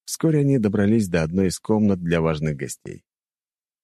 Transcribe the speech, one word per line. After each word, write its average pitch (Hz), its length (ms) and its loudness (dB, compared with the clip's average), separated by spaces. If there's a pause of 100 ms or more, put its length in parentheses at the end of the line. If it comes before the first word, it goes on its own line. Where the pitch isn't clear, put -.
вскоре 156 340 0
они 139 180 2
добрались 104 500 2
до 85 140 0
одной 90 260 0
из 85 100 -6
комнат 104 440 0
для 85 200 0
важных 78 340 -2
гостей. - 480 -12 (800)